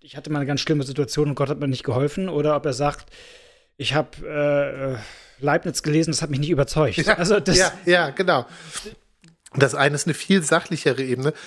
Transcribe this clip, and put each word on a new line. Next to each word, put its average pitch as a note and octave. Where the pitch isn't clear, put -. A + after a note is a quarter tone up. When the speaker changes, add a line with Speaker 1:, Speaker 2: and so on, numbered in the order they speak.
Speaker 1:
"Ich -
hatte D3+
mal D3+
eine C3+
ganz C#3+
schlimme D3
Situation C#3+
und C3+
Gott C#3
hat C3+
mir C#3+
nicht C3+
geholfen", C#3+
oder D3
ob C#3+
er C#3
sagt, C#3+
"Ich A#2
hab, -
äh, C#3+
Leibniz C#3+
gelesen, D#3+
das D3
hat D#3+
mich C3+
nicht D3
überzeugt." C#3+
Speaker 2:
Ja, G3
Speaker 1:
Also G3
das F3+
Speaker 2:
ja, F#3
ja, F3
genau. E3
Das C3+
eine C#3+
ist C#3+
eine D#3+
viel F#3+
sachlichere D3
Ebene. C3